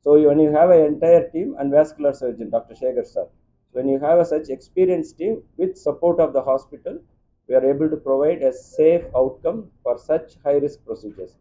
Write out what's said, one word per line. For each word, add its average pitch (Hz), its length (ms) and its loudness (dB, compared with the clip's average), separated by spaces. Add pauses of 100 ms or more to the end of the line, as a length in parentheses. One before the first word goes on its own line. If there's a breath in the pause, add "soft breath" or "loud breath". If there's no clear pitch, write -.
So 147 280 6
when 147 160 2
you 151 80 2
have 165 180 4
an 170 120 6 (100)
entire 165 380 2
team 190 280 -8
and 139 120 -4
vascular 147 420 0
surgeon, 117 380 -8
Doctor 113 240 -6
Shekhar 127 320 -6
sir, 92 200 -8 (460)
when 127 160 -4
you 135 100 0
have 156 200 2
a 170 60 4
such 156 260 -6
experienced 170 680 -2
team 214 240 -6 (140)
with 185 200 -4
support 170 480 -2
of - 80 -4
the 135 100 -2
hospital, 139 560 -6 (500)
we 127 60 -4
are 131 100 4
able 139 240 0
to 151 80 -4
provide 139 460 -2
a 131 100 0
safe 165 520 0 (120)
outcome 135 420 -4 (240)
for 123 160 -4
such - 360 -6 (100)
high-risk 143 400 -4
procedures. 104 560 -16